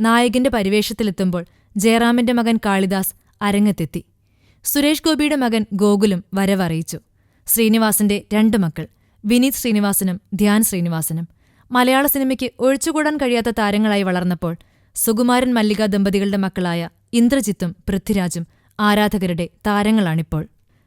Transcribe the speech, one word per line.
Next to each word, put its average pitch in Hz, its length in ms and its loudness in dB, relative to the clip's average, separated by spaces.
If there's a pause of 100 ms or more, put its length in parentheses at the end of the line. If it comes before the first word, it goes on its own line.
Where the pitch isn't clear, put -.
നായകന്റെ 240 500 2
പരിവേഷത്തിലെത്തുമ്പോൾ 196 960 -2 (320)
ജയറാമിന്റെ 233 560 2
മകൻ 233 340 0
കാളിദാസ് 196 480 -2 (280)
അരങ്ങത്തെത്തി. 202 640 0 (600)
സുരേഷ് 294 380 0
ഗോപിയുടെ 302 340 0
മകൻ 226 360 0
ഗോകുലും 202 520 2 (100)
വരവറിയിച്ചു. 185 640 -2 (480)
ശ്രീനിവാസന്റെ 214 760 2 (120)
രണ്ട് 220 220 4
മക്കൾ, 165 300 -2 (380)
വിനീത് 247 300 2
ശ്രീനിവാസനും 202 680 -2 (140)
ധ്യാൻ 208 280 2
ശ്രീനിവാസനും. 170 640 -4 (420)
മലയാള 254 360 2
സിനിമയ്ക്ക് 262 520 -2
ഒഴിച്ചുകൂടാൻ 302 580 0
കഴിയാത്ത 240 340 -2
താരങ്ങളായി 208 520 0
വളർന്നപ്പോൾ 180 540 -2 (380)
സുകുമാരൻ 247 600 0
മല്ലിക 214 320 0
ദമ്പതികളുടെ 196 500 0
മക്കളായ 180 520 -4 (240)
ഇന്ദ്രജിത്തും 233 640 0 (120)
പൃഥ്വിരാജും 185 580 -2 (340)
ആരാധകരുടെ 202 680 0 (180)
താരങ്ങളാണിപ്പോൾ. 202 840 0 (380)